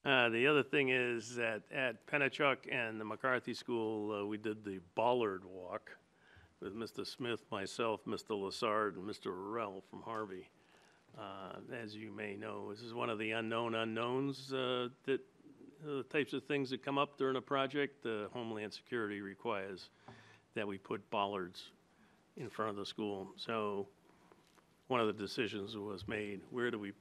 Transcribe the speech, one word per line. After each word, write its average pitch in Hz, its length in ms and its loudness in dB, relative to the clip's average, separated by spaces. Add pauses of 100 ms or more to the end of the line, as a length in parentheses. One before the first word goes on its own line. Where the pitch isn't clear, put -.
Uh, 127 240 8
the 117 160 6
other 147 160 8
thing 139 260 4
is 120 460 2
that 113 260 2 (100)
at 131 360 -2
Pennachuck 139 500 4 (140)
and 113 280 0
the 110 60 -4
McCarthy 117 480 2
School, 110 680 0
uh, - 20 0
we 104 140 -2
did 107 260 -2
the 98 160 -4 (140)
Bollard 110 500 4
Walk 92 460 -8 (680)
with 98 120 -4
Mister 107 320 -6
Smith, 120 460 -4
myself, 107 560 0
Mister 110 260 -2
Lassard, 104 600 2
and 92 100 -8
Mister 104 280 -6
Rell 101 580 -4
from 98 120 -12
Harvey. 107 460 -6 (680)
Uh, 98 400 -10 (240)
as 107 120 -10
you 107 180 -10
may 104 240 -6
know, 104 360 -6
this 110 100 -10
is 117 120 -10
one 120 160 0
of 110 80 -2
the 110 140 0
unknown 113 420 0
unknowns, 127 760 0
uh, 127 360 0 (160)
that, 131 160 2 (640)
uh, 147 140 -4
the 131 60 -2
types - 280 0
of 135 120 -2
things 139 260 0
that 127 120 -4
come 139 160 0
up 143 200 2
during 131 180 4
a 127 40 2
project. 135 680 0
Uh, 107 260 0
Homeland 110 400 -4
Security 104 480 -2
requires 98 680 -4 (640)
that 107 120 0
we 98 120 -4
put 98 320 -6
bollards 98 600 0 (680)
in 127 120 -8
front 107 220 -2
of 101 60 -4
the 98 100 -4
school. 101 500 -2
So 104 500 -2 (1000)
one 127 120 4
of 113 60 6
the 107 60 4
decisions 104 640 -2
was 101 320 -6
made, 104 320 -2 (100)
where 123 200 0
do 113 80 -2
we 101 220 -4